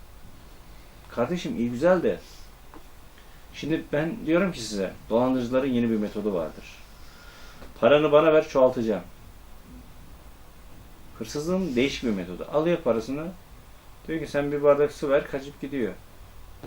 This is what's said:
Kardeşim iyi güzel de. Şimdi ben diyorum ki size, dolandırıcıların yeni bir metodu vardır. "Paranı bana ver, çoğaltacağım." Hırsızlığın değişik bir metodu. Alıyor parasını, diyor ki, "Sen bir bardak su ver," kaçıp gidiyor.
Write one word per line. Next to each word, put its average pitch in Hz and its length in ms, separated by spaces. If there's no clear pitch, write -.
Kardeşim 127 500
iyi 120 120
güzel 160 320
de. 98 160
Şimdi 151 380
ben 151 340
diyorum 175 260
ki 127 80
size, 104 320
dolandırıcıların 127 640
yeni 120 180
bir 110 60
metodu 104 380
vardır. 78 300
"Paranı 143 320
bana 156 200
ver, 156 160
çoğaltacağım." 120 540
Hırsızlığın 160 580
değişik 135 280
bir 120 60
metodu. 90 420
Alıyor 165 260
parasını, 135 480
diyor 160 120
ki, 143 60
"Sen 143 260
bir 143 100
bardak 143 300
su 147 180
ver," 151 200
kaçıp 139 300
gidiyor. 135 320